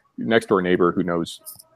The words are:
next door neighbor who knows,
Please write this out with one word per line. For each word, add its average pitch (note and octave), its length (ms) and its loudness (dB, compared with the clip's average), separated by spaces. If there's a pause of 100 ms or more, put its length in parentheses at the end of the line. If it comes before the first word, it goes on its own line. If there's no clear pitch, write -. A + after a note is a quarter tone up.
(180)
next A2+ 280 0
door G2 140 2
neighbor F2+ 320 2
who G2 100 -2
knows, E2+ 380 -6 (360)